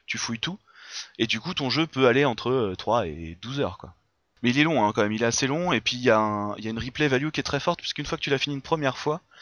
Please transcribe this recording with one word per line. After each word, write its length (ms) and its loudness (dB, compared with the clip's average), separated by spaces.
tu 120 -6
fouilles 220 -4
tout. 200 -6
Et 80 2
du 140 -2
coup, 140 -6
ton 160 -2
jeu 180 0
peut 200 4
aller 180 6
entre, 260 -2
euh, 240 2
trois 320 0
et 340 -8
douze 200 -6
heures, 160 -4
quoi. 160 -18
Mais 80 4
il 100 2
est 60 6
long, 200 4
hein, 80 4
quand 100 2
même, 100 2
il 100 0
est 40 2
assez 200 0
long, 240 0
et 80 2
puis 160 -2
il 80 -6
y 60 6
a 100 6
un, 380 0
il 80 -12
y 20 -4
a 40 -4
une 80 -6
replay 280 -2
value 220 0
qui 100 -4
est 40 -4
très 180 -2
forte, 180 -2
puisqu'une 260 -8
fois 120 -6
que 60 -6
tu 60 -4
l'as 80 2
fini 200 -2
une 40 -6
première 360 -2
fois, 240 -2